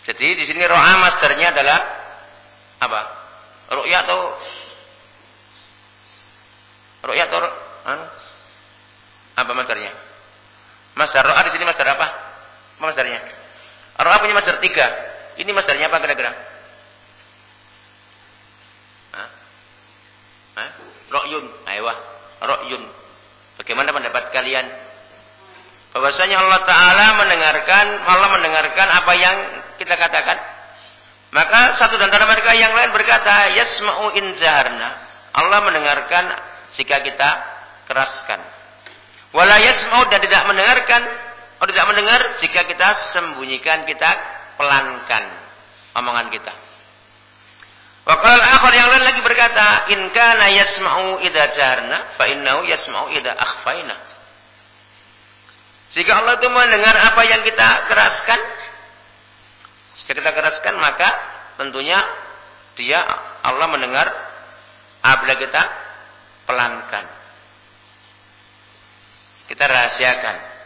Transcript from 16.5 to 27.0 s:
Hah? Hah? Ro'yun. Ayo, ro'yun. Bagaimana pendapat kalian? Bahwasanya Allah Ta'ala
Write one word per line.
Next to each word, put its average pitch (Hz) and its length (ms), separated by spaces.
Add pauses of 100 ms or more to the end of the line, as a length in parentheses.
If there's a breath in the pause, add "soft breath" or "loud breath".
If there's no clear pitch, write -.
Hah? 104 160 (1300)
Hah? 117 140 (420)
Ro'yun. 147 320 (240)
Ayo, 104 240 (480)
ro'yun. 127 420 (800)
Bagaimana 135 320
pendapat 127 400
kalian? 131 320 (1300)
Bahwasanya 175 480
Allah 190 240
Ta'ala 180 420 (140)